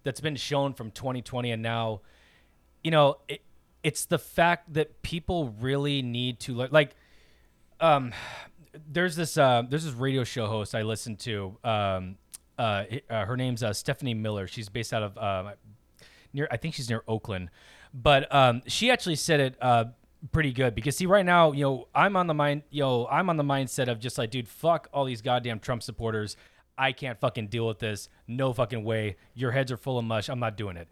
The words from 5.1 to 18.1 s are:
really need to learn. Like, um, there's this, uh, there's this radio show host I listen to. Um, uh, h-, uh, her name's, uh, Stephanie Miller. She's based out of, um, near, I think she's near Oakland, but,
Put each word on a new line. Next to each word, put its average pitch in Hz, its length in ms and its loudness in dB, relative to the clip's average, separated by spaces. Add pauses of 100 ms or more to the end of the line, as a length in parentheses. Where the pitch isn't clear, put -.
really 139 420 0
need 123 400 -4
to 131 120 -8
learn. 123 180 -4
Like, 151 240 4 (840)
um, 143 320 4 (760)
there's 170 280 0
this, 165 220 -2
uh, 127 320 6
there's 156 160 -2
this 147 80 -6
radio 131 300 0
show 113 240 -2
host 107 280 -2
I 110 80 -2
listen 110 340 -4
to. 101 460 -6
Um, 98 540 0 (400)
uh, 104 320 0
h-, 123 200 -8
uh, 107 160 -2
her 123 120 -4
name's, 127 260 -2
uh, 107 100 0
Stephanie 131 400 -4
Miller. 107 340 -4
She's 107 220 -12
based 117 240 -6
out 113 100 0
of, 104 140 -8
um, 101 360 -4 (800)
near, 143 180 -2
I 120 60 -2
think 160 180 -8
she's 120 140 -6
near 113 180 -2
Oakland, 101 420 -4 (440)
but, 139 420 4